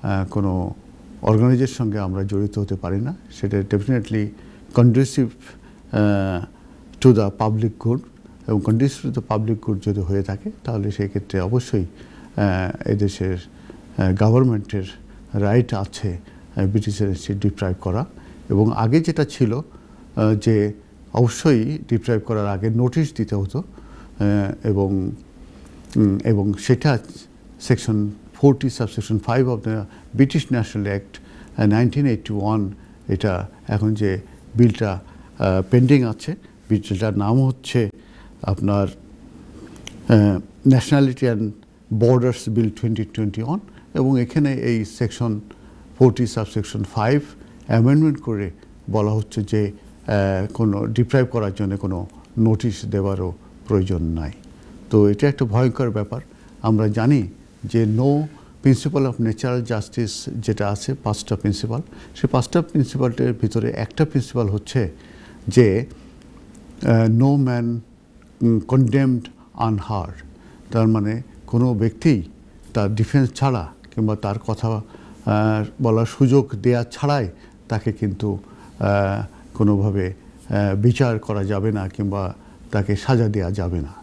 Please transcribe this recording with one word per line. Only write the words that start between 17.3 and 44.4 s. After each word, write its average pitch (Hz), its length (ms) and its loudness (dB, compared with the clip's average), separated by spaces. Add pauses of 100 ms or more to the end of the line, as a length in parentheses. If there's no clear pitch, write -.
deprive 98 440 -2
করা। 98 240 -4 (440)
এবং 107 240 2
আগে 113 260 2
যেটা 160 260 -2
ছিল, 123 360 -2
আ, - 0 - (800)
যে 104 320 2 (400)
অবশ্যই 123 640 2 (120)
deprive 113 360 0
করার 107 220 -2
আগে 101 220 -2
notice 123 460 0
দিতে 107 200 -4
হতো, 98 240 -4
আ, - 640 -10 (400)
এবং, 98 480 0 (840)
উম, 101 260 4
এবং 101 300 2
সেটা 123 460 2 (680)
section 104 380 0 (360)
forty 139 240 4
subsection 110 600 -4
five 127 180 2
of 120 180 -2
the 110 200 -4 (340)
British 139 340 2
National 110 360 -2
Act, 101 320 -6 (380)
uh, 113 80 2
nineteen 120 400 2
এইটটি 110 280 -2
ওয়ান, 104 400 -2 (340)
এটা 95 400 -2 (200)
এখন 107 260 0
যে 101 260 -2 (360)
বিলটা, 110 440 2 (400)
আ, 92 220 2 (100)
pending 127 320 6
আছে, 117 320 -6 (340)
বিলটার 101 480 -2
নাম 110 240 2
হচ্ছে 127 480 0 (520)
আপনার, 98 460 0
আ, - 1500 -2 (280)
Nationality 135 580 2 (100)
and 107 140 -4 (500)
Borders 120 540 2
Bill 113 160 2
twenty 110 360 -4 (120)
twenty-one 113 420 -4 (340)
এবং 131 280 2
এখানে 139 320 0